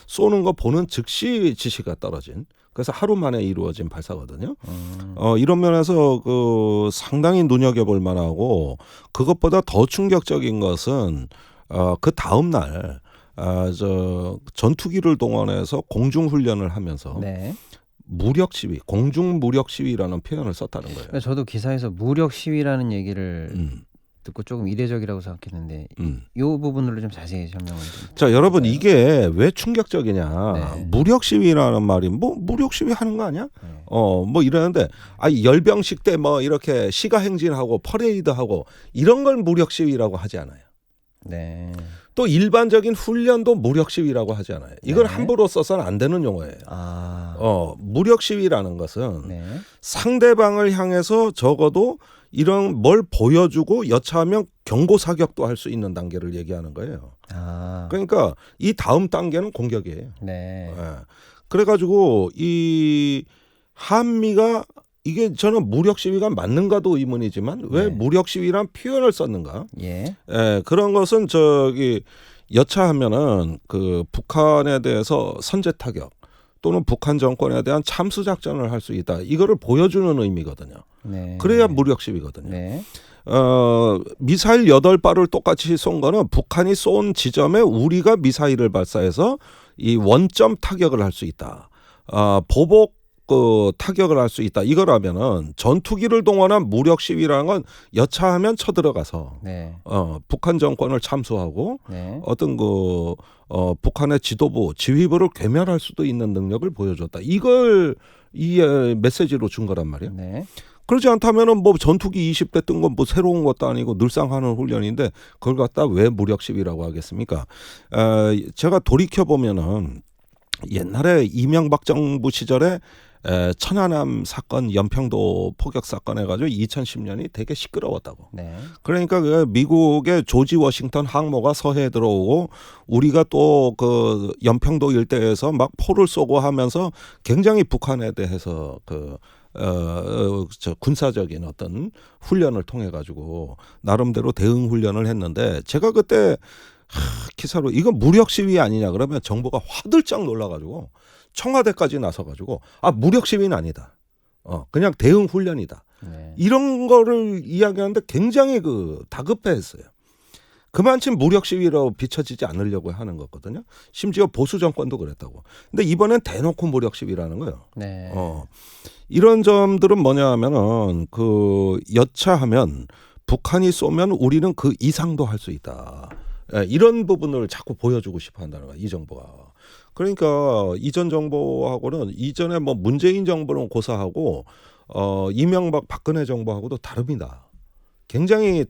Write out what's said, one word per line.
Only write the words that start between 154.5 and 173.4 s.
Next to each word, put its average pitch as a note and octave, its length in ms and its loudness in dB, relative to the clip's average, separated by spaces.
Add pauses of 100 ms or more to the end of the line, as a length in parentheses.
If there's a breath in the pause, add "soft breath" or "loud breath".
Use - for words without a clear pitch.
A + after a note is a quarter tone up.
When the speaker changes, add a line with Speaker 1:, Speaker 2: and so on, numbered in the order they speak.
Speaker 1:
그냥 F#3 260 2
대응 F#3 280 6
훈련이다." F3 600 -4 (200)
Speaker 2:
네. D#2+ 320 -16
Speaker 1:
이런 B3+ 500 2
거를 A3+ 580 4
이야기하는데 G3 640 0
굉장히 A#3+ 540 2
그 F#2 500 -4
다급해했어요. D#3 720 -4 (880 soft breath)
그만큼 B3+ 460 2
무력 F3 300 4
시위라고 D#3 480 2
비춰지지 C3 500 -6
않으려고 F#2 460 -6
하는 F#2+ 260 -10
거거든요. A2 480 -16 (260 soft breath)
심지어 F#3+ 360 0
보수 C#3 320 -2
정권도 C#3+ 400 -2
그랬다고. C#2+ 440 -14 (280 soft breath)
근데 G#3+ 120 -2
이번엔 G#3 380 2
대놓고 D#3+ 460 -4
무력 B2+ 280 -2
시위라는 F2 440 -8
거예요. - 260 -10 (100)
Speaker 2:
네. F#2+ 400 -12
Speaker 1:
어, E2 300 -8 (640 loud breath)
이런 A3 340 8
점들은 G3 560 6
뭐냐 C#3 340 4
하면은 A2 800 2
그 G2+ 720 0 (140)
여차하면 A#2 920 2 (400 soft breath)
북한이 F3+ 460 2